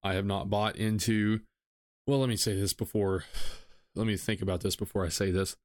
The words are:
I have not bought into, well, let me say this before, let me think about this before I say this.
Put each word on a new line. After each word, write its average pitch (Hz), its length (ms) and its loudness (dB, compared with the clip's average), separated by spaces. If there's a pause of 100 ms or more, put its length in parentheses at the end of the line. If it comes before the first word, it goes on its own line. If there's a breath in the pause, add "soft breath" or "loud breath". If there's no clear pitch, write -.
I 98 100 0
have 95 120 0
not 98 240 -2
bought 104 260 2
into, 110 640 2 (640)
well, 139 140 2
let 131 80 2
me 117 80 0
say 101 240 0
this 98 140 0
before, 98 500 0 (720 loud breath)
let 110 100 0
me 107 120 0
think 107 240 -2
about 92 200 0
this 95 140 0
before 98 300 -2
I 82 40 0
say 98 220 0
this. 92 340 0